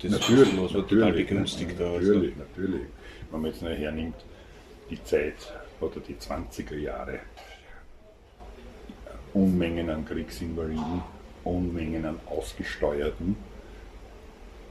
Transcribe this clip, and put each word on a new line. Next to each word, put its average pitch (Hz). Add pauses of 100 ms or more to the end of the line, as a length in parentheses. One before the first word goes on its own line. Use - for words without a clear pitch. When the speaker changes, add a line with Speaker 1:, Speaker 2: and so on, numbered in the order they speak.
Speaker 1:
des -
Speaker 2:
Natürlich, 120
Speaker 1:
Kostenlos 92
war 101
total 101 (120)
Speaker 2:
natürlich, 95
Speaker 1:
begünstigt 98
Speaker 2:
ne? 87
Speaker 1:
da, 87
also 90
Speaker 2:
Natürlich, 95
natürlich. 90 (480)
Wenn 80
man 78
jetzt 80
noch 85
hernimmt, 78 (720)
die 78
Zeit 76 (440)
oder 78
die -
zwanziger 78
Jahre, 65 (2000)
Unmengen 85
an 78
Kriegsinvaliden, 80 (420)
Unmengen 85
an 78
Ausgesteuerten. 73 (1300)